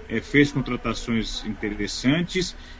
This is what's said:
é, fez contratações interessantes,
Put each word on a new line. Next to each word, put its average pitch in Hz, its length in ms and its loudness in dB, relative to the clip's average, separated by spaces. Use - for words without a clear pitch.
é, 113 120 -2
fez 139 320 4
contratações 117 920 -2
interessantes, 117 1080 0